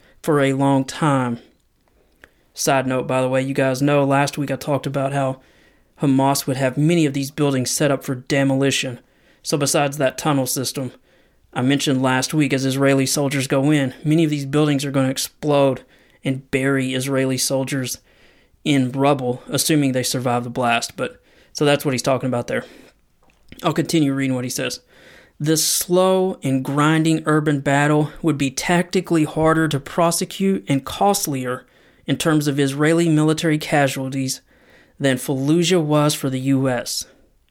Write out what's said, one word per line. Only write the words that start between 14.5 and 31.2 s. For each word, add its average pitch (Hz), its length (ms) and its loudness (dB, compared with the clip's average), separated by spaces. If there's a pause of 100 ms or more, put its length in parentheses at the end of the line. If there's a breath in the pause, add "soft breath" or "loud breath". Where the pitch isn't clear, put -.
are 139 80 -6
gonna 135 180 2
explode 139 760 0 (400 soft breath)
and 135 260 -4
bury 131 440 0
Israeli 131 440 0
soldiers 131 640 -4 (640 soft breath)
in 135 260 2
rubble, 135 560 0
assuming 143 440 0
they 127 120 -2
survive 123 400 -2
the 123 60 -8
blast. 117 460 -2
But, - 260 -8 (320 soft breath)
so - 120 -2
that's 143 180 2
what 139 100 0
he's 120 80 -2
talking 131 260 0
about 120 200 -2
there. 120 180 -4 (1000 loud breath)
I'll 160 100 0
continue 151 400 0
reading 135 200 -2
what 123 120 -4
he 127 40 -8
says. 127 300 -6 (600 loud breath)
"This 156 280 0
slow 185 720 0
and 131 220 0
grinding 156 640 2
urban 151 340 2
battle 147 520 2 (100)
would 151 160 0
be 135 120 -2
tactically 175 760 0
harder 160 420 2
to 151 120 0
prosecute 180 920 -2
and 143 160 0
costlier 135 800 -2 (420 soft breath)